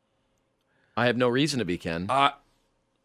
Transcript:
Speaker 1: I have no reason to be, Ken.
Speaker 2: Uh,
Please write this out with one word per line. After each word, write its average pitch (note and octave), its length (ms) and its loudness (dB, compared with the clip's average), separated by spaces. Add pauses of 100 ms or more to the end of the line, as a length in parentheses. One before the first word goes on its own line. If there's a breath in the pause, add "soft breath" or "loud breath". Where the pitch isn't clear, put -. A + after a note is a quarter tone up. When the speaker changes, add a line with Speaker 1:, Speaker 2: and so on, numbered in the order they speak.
(960)
Speaker 1:
I A#2+ 120 2
have A#2 100 0
no B2 100 2
reason C3+ 320 0
to G#2+ 60 -2
be, F2 120 -4
Ken. E2+ 320 -6
Speaker 2:
Uh, C#3 220 2 (720)